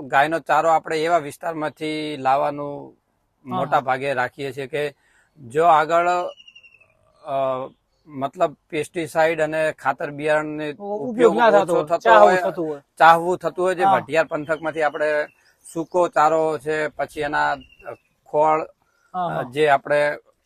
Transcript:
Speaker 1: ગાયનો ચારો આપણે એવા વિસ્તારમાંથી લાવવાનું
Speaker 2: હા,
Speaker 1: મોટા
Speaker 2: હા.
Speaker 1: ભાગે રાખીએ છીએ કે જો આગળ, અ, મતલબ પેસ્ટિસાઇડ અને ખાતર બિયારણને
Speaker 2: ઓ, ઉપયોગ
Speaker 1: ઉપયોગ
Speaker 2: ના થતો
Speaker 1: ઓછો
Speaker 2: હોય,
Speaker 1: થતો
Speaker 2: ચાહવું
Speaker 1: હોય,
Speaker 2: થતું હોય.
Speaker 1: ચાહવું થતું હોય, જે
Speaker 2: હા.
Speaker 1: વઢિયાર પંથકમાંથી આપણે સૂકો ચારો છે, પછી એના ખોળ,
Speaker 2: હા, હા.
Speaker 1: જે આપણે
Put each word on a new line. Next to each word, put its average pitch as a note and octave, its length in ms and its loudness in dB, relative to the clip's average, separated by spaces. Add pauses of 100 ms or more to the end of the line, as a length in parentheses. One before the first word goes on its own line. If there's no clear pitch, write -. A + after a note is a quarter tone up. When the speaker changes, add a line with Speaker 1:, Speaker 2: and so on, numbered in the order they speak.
Speaker 1:
ગાયનો C#3+ 380 0
ચારો D#3 300 0
આપણે D#3+ 280 0
એવા E3 200 0
વિસ્તારમાંથી D#3 1000 -6
લાવવાનું C#3+ 800 -4 (480)
Speaker 2:
હા, B2+ 100 -10
Speaker 1:
મોટા D3+ 220 -2
Speaker 2:
હા. C#3+ 40 2
Speaker 1:
ભાગે C3 320 -4
રાખીએ B2+ 400 -6
છીએ C3+ 140 -10
કે D3 280 -6 (520)
જો D3 180 0
આગળ, E3 440 4 (1160)
અ, C#3+ 100 -6 (720)
મતલબ D3 480 -4 (140)
પેસ્ટિસાઇડ D#3+ 720 -2
અને D#3 300 0
ખાતર D3 400 -4
બિયારણને D3+ 680 -2
Speaker 2:
ઓ, G3+ 160 -10
ઉપયોગ A#3 140 -8
Speaker 1:
ઉપયોગ A3 260 4
Speaker 2:
ના A3+ 160 4
થતો G3+ 100 6
Speaker 1:
ઓછો F3 120 0
Speaker 2:
હોય, D#3+ 100 2
Speaker 1:
થતો E3+ 140 -2
Speaker 2:
ચાહવું G#3 340 6
Speaker 1:
હોય, F#3 200 2
Speaker 2:
થતું E3 160 -6
હોય. D3 160 -10 (140)
Speaker 1:
ચાહવું E3+ 400 6
થતું - 280 -4
હોય, F#3 100 0
જે E3+ 80 -2
Speaker 2:
હા. F#3+ 120 6
Speaker 1:
વઢિયાર D#3 300 0
પંથકમાંથી D#3 560 -6
આપણે D3+ 260 0 (640)
સૂકો E3+ 340 0
ચારો D#3 500 2
છે, D3+ 300 -4
પછી D3 340 -8
એના D3 340 -2 (720)
ખોળ, D#3 360 2 (520)
Speaker 2:
હા, F3+ 140 -4
હા. D#3 240 -6
Speaker 1:
જે D3 180 0
આપણે D3 480 0 (280)